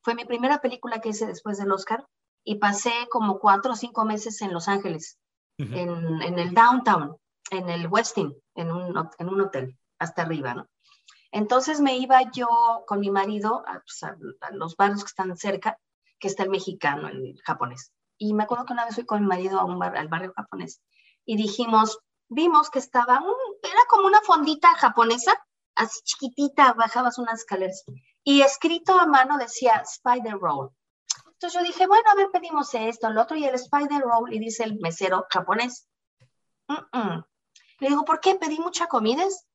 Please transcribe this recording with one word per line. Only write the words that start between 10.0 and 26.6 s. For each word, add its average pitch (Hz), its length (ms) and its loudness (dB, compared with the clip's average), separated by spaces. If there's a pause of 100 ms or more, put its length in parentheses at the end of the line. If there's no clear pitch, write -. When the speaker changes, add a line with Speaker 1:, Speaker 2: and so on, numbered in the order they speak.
Speaker 1:
arriba, 143 320 -6
¿no? - 120 -12 (640)
Entonces 262 500 0
me 269 160 2
iba 254 360 4
yo 240 160 -4 (380)
con 202 140 -4
mi 196 100 -2
marido 208 560 -2
a, 185 140 -12
pues, - 220 -18
a, 156 140 -12 (240)
a 151 120 -14
los 165 240 -10
barrios 202 280 2
que - 40 -14
están 185 280 -8
cerca, 196 420 -6 (400)
que 196 100 -6
está 190 140 -4
el 190 80 -2
mexicano, 156 580 -4
el 131 360 -12
japonés. - 480 -8 (240)
Y 208 180 -4
me 214 100 0
acuerdo 240 200 -6
que 247 80 -10
una 240 140 -4
vez 220 80 -10
fui 240 100 -8
con 214 160 -4
mi 202 60 0
marido 185 340 -2
a 185 40 0
un 180 140 -6
bar-, 180 180 -6
al 156 120 -8
barrio 175 260 -8
japonés 190 460 -14 (440)
y 220 120 -4
dijimos, 220 640 0 (300)
vimos 302 420 2
que 269 80 -4
estaba 247 420 2
un, 392 140 -4 (280)
era 427 260 4
como 392 180 6
una 415 160 8
fondita 311 520 4
japonesa, 240 640 4 (360)
así - 280 -2
chiquitita, 277 680 2